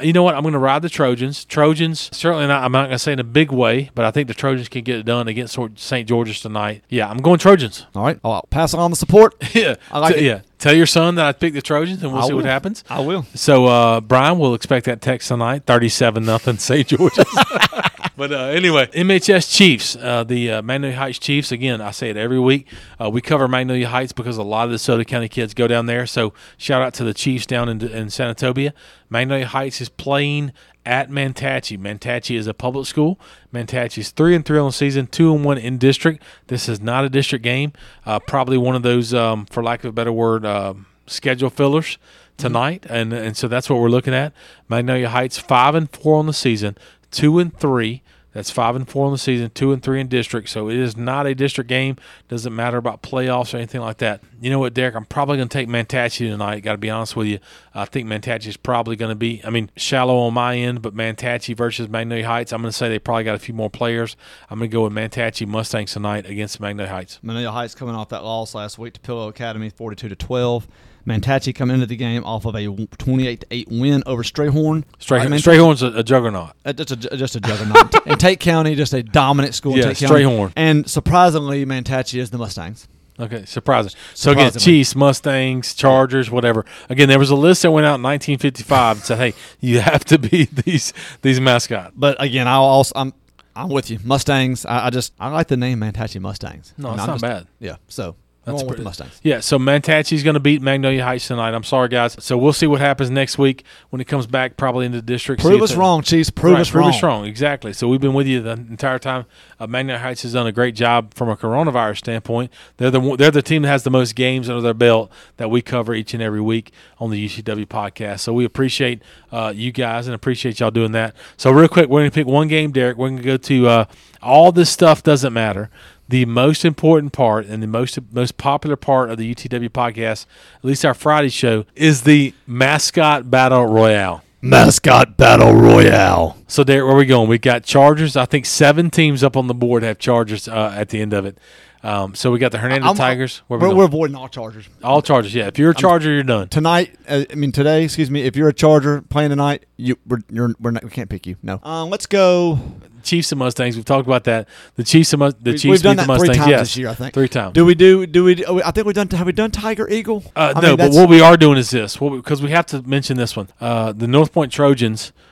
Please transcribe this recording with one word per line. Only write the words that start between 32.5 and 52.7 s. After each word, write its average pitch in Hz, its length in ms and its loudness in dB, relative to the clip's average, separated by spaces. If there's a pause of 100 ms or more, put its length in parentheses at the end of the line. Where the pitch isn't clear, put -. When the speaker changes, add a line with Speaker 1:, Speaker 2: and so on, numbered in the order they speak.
Speaker 1:
public 131 320 -8
school. 156 340 -2 (320)
Mantachie 120 480 -8
is 104 120 -10
three 175 240 2
and 156 100 -2
three 151 140 0
on 143 80 0
the 131 60 -2
season, 135 340 -2
two 160 260 2
and 147 100 0
one 143 140 0
in 123 220 -6
district. 139 420 2 (240)
This - 240 -6
is 110 100 -6
not 120 240 -2
a 139 60 -4
district 131 340 -2
game. 135 300 -4 (320)
Uh, 107 140 -4
probably 131 380 -2
one 127 180 0
of 120 80 -4
those, 120 320 0
um, 113 320 -2
for - 160 -6
lack 117 200 -6
of 123 60 -10
a 110 40 -12
better 117 180 -4
word, 113 340 -2
uh, 98 300 -4 (320)
schedule 131 420 -4
fillers 143 480 -2 (400)
tonight, 131 500 -4
and, 113 260 -6
and 110 220 -8
so - 120 -6
that's 123 220 -4
what 127 100 0
we're 117 100 2
looking 127 240 0
at. 143 180 -4 (380)
Magnolia 123 400 -2
Heights 127 300 -4
five 135 340 2
and 160 160 -2
four 151 280 0
on 151 100 -2
the 151 60 -4
season, 104 440 -4 (320)
two 156 300 2
and 175 180 -4
three. 123 460 -2 (300)
That's 107 160 -12
five 120 280 -2
and 131 100 -8
four 139 200 -2
on 139 40 -2
the 135 60 -4
season, 120 360 -4
two 139 200 -2
and 131 100 -6
three 135 160 -4
in 131 80 -8
district. 120 400 -4
So 107 220 -8
it 117 80 -4
is 123 180 -4
not 127 320 -6
a 139 80 -4
district 131 320 -4
game. 131 300 -4 (320)
Doesn't 117 260 -10
matter 120 220 -4